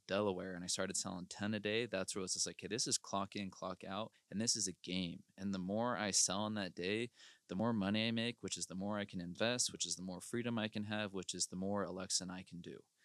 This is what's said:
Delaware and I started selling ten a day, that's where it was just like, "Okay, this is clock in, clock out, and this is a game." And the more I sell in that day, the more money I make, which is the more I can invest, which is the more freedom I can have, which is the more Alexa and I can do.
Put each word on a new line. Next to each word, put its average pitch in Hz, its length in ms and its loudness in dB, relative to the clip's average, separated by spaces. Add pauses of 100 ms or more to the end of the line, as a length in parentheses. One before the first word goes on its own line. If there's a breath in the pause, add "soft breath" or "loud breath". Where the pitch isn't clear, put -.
Delaware 95 480 2
and 87 100 -6
I 90 40 -4
started 95 300 0
selling 92 300 -4
ten 104 260 -2
a 107 80 0
day, 107 240 2
that's 95 280 -2
where 104 60 -2
it 95 40 0
was 92 100 -2
just - 120 2
like, 87 140 -6
"Okay, 117 80 -8
this 110 200 0
is 123 100 4
clock 98 400 -2
in, 98 120 -2
clock 92 360 -6
out, 98 260 -4 (180)
and 95 100 -2
this 117 180 4
is 101 100 0
a 90 60 -2
game." 90 500 -2 (140)
And 98 160 -2
the 95 60 0
more 104 380 0
I 101 140 2
sell 98 360 4
in 107 80 -2
that 95 200 -2
day, 107 360 0 (360 soft breath)
the 98 80 -4
more 113 180 4
money 107 340 4
I 117 40 2
make, 117 300 0
which 95 160 -2
is 87 100 -4
the 95 80 -8
more 101 220 -2
I 101 80 0
can 95 160 -6
invest, 107 500 2
which - 140 -2
is 85 100 -2
the 85 60 -8
more 90 200 -4
freedom 120 360 -2
I 107 120 2
can 107 160 -2
have, 107 280 0
which 92 200 -4
is 87 140 0
the 92 100 -6
more 98 260 2
Alexa 92 400 0
and 90 80 -6
I 92 120 -8
can 87 180 -12
do. 85 220 -12 (220 soft breath)